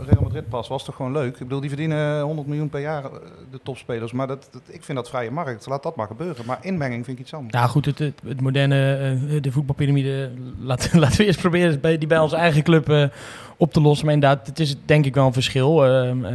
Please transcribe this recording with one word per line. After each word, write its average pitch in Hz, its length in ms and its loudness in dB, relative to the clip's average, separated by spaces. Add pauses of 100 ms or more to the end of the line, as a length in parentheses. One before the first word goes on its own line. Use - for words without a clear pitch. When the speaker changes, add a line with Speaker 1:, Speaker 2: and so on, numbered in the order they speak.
Speaker 1:
Real - 160 2
Madrid - 260 -4
pas, 117 200 -8
was 135 160 -6
toch 131 100 -12
gewoon 127 180 -6
leuk? 135 200 -2
Ik - 60 -20
bedoel, 131 220 -6
die 143 80 -6
verdienen 151 520 -2
honderd 147 280 -6
miljoen 147 200 -4
per 143 120 -8
jaar, 147 240 -6
eh, 131 60 -14 (400)
de 131 120 -18
topspelers. 117 500 -8
Maar 131 140 -4
dat, 135 260 -10
dat, 127 140 -20
ik 170 180 -20
vind 143 140 -8
dat 117 100 -8
vrije 120 220 -6
markt. 135 360 -8
Laat 139 160 -6
dat 170 140 -8
maar 107 100 -6
gebeuren. 120 400 -10
Maar 127 140 -6
inmenging 139 440 -6
vind 127 140 -10
ik 131 60 -16
iets - 100 -16
anders. 135 200 -10
Speaker 2:
Ja, 123 120 4
goed, 139 180 0
het, 143 140 -4
het, 147 280 -6
het 123 140 -6
moderne, 135 560 2 (320)
eh, 151 140 -2
de 131 100 -2
voetbalpyramide, 135 800 0 (300)
laat-, 127 360 -2
<laughs> 160 60 6
laten - 160 4
we 214 60 4
eerst 196 160 2
proberen 170 400 2
bij, 165 180 2
die 156 100 -2
bij 160 100 4
onze 156 180 2
eigen 156 260 4
club, 160 260 4
eh, 147 160 4 (520)
op 165 160 2
te 165 80 4
lossen. 147 260 4
Maar 151 80 4
inderdaad, 143 320 4
het 139 140 -6
is 139 240 -2
denk 151 200 6
ik 131 100 0
wel 135 120 4
een 127 60 2
verschil. 135 540 4
Ehm, 127 380 2
eh, 113 100 -4